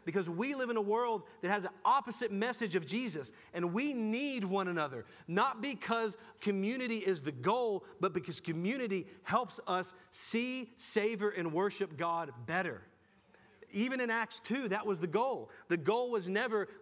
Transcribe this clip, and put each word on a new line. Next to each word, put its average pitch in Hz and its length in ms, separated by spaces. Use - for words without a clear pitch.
because 170 240
we 240 240
live 254 160
in 233 60
a 220 40
world 214 440
that 180 80
has 202 140
an 180 80
opposite 240 480
message 214 440
of 170 100
Jesus, 160 460
and 170 220
we 277 180
need 240 520
one 190 240
another, 147 360
not 226 340
because 226 560
community 220 580
is 185 220
the 143 120
goal, 196 520
but 180 140
because 170 260
community 190 640
helps 214 440
us 180 260
see, 247 640
savor, 208 520
and 165 220
worship 175 460
God 170 340
better." 160 360
Even 254 300
in 240 80
Acts 226 320
two, 247 280
that 202 180
was 196 120
the 175 80
goal. 190 440
The 175 80
goal 220 340
was 208 160
never, 208 420